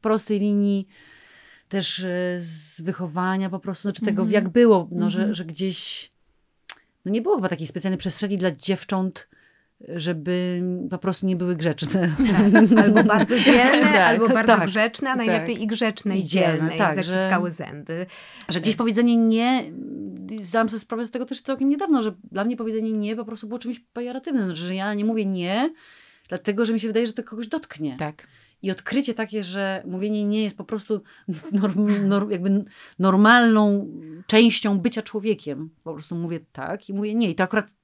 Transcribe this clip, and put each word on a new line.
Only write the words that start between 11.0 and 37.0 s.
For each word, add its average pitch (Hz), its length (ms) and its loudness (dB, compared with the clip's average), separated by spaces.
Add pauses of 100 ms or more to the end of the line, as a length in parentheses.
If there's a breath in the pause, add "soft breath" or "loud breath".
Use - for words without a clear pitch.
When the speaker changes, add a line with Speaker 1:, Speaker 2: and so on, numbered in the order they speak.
Speaker 1:
nie 185 100 2
były 175 200 -2
grzeczne. 160 640 0
Speaker 3:
Tak. 214 600 6
Albo 208 240 6
bardzo 220 380 4
Speaker 1:
<laughs> 262 100 6
Speaker 3:
dzielne, 262 300 6 (120)
Speaker 2:
Tak. 269 40 6 (100)
Speaker 3:
albo 226 220 4
bardzo 220 280 6
Speaker 1:
Tak. 196 120 2
Speaker 3:
grzeczne, 226 420 0
a 262 40 0
najlepiej 202 400 0
Speaker 2:
Tak. - 80 -6
Speaker 3:
i 220 40 -4
grzeczne, 214 500 -2
i - 20 2
Speaker 1:
I 180 60 -2
dzielne, 160 320 2
Speaker 3:
dzielne, 160 200 -2
Speaker 1:
tak, 170 140 2
Speaker 3:
i 151 40 -2
zaciskały 185 540 0
Speaker 1:
że 160 60 -10
Speaker 3:
zęby. 165 500 -10 (440 loud breath)
Speaker 1:
że 175 120 -2
gdzieś 220 120 0
Speaker 3:
Tak. - 40 -4
Speaker 1:
powiedzenie 233 400 2
„nie”, 233 460 2 (760)
zdałam 220 280 0
sobie 220 100 -8
sprawę 233 260 -8
z 233 60 -14
tego 254 140 -6
też 262 160 -10
całkiem 269 280 -2
niedawno, 294 320 2
że 214 120 -2 (180)
dla 196 120 -4
mnie 240 140 -2
powiedzenie 220 340 -4
„nie” 214 240 -4
po 226 100 -10
prostu 220 220 -14
było 240 120 -8
czymś 240 200 -10
pejoratywnym, 247 680 -4
znaczy, 170 160 -6
że 180 140 -6
ja 202 180 -4
nie 208 120 -2
mówię 220 200 0
„nie”, 196 480 -2 (540 soft breath)
dlatego, 208 380 -2
że 226 80 0
mi 220 60 0
się 220 80 -6
wydaje, 226 200 0
że 226 60 -8
to 247 100 -8
kogoś 220 240 -12
dotknie. 156 520 -8
Speaker 2:
Tak. 151 280 -8 (340 soft breath)
Speaker 1:
I 190 100 -4
odkrycie 247 420 -4
takie, 214 300 -6
że 190 440 -6
mówienie 208 380 -4
„nie” 214 180 0
jest 202 140 -6
po 196 60 -12
prostu 214 380 -6 (500 soft breath)
norm-, 202 560 2
norm-, 202 240 2
jakby 196 340 0 (340 loud breath)
normalną 208 880 6 (400)
częścią 220 520 4
bycia 220 220 -2
człowiekiem. 160 680 -6 (140)
Po 160 100 -12
prostu 160 220 -12
mówię 170 240 -6 (120)
„tak” 160 380 -10
i 196 40 -8
mówię 208 220 -4